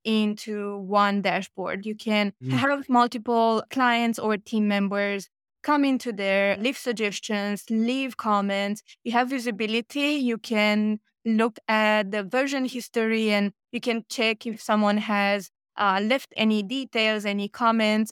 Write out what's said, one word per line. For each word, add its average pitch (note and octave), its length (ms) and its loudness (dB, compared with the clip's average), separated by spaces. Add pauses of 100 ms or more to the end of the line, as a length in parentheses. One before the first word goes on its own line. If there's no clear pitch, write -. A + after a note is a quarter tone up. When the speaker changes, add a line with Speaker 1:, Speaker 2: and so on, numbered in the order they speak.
Speaker 1:
into G#3 760 -2
one G3+ 440 2
dashboard. F#3 640 -4
You G#3+ 100 -6
can G#3 360 0 (100)
Speaker 2:
Mm. C3 100 -4
Speaker 1:
have C#4 360 0
multiple A#3 840 2
clients A#3 480 2
or G#3+ 180 0
team G#3 320 -2
members G3+ 600 -2 (340)
come C#4+ 220 2
into B3+ 280 0
there, G3 460 2
leave A#3+ 200 -2
suggestions, G#3 920 -4
leave A#3+ 460 -2
comments. G3+ 680 -2 (220)
You A#3 80 -6
have B3 180 0
visibility. A#3+ 840 -2
You B3 240 0
can G#3+ 640 0 (240)
look A3+ 340 2 (100)
at G#3+ 440 4
the G#3 100 -2
version C4 420 0
history, A3+ 640 0
and G3+ 220 2 (200)
you A#3+ 80 -4
can A#3 280 -2
check A3 380 -2
if A3+ 160 -8
someone G#3 340 2
has, G3+ 540 0 (260)
uh, G3 260 2
left B3 320 -2
any G#3+ 280 2
details, A3 640 -2
any G3+ 200 -2
comments, A3 640 2